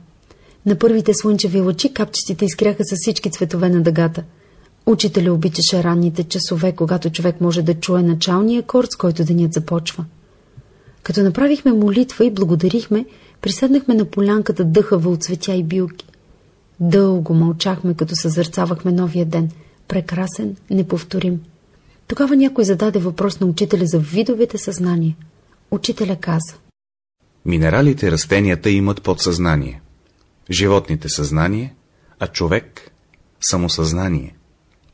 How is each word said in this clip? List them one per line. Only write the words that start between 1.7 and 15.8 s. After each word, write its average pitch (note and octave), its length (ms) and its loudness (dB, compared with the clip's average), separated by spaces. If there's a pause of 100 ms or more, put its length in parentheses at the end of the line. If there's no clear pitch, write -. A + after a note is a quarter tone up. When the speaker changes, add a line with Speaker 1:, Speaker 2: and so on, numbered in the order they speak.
Speaker 1:
капчетите - 500 -4
изкряха G3+ 400 0
с G3 120 -4
всички G3 340 -2
цветове F3+ 380 0
на F3 140 4
дъгата. E3 420 0 (640)
Учителя F#3+ 460 2
обичаше E3+ 520 0
ранните E3+ 400 0
часове, F3 520 -2
когато E3 340 0
човек E3+ 300 -2
може E3+ 220 2
да D#3+ 180 0
чуе F3+ 220 0
началния F#3 580 2
акорд, A#3+ 320 0
с - 40 -10
който E3+ 280 0
денят E3+ 280 2
започва. E3 520 -4 (1000)
Като G3 200 -2
направихме C4+ 500 2
молитва G#3+ 520 2
и B3 60 4
благодарихме, G3 760 0 (340)
приседнахме C4 540 2
на G#3+ 100 4
полянката, G3+ 600 0
дъхава F3+ 460 2
от E3+ 120 -2
цветя F#3 320 -4
и F3+ 100 0
билки. F3 420 -4 (720)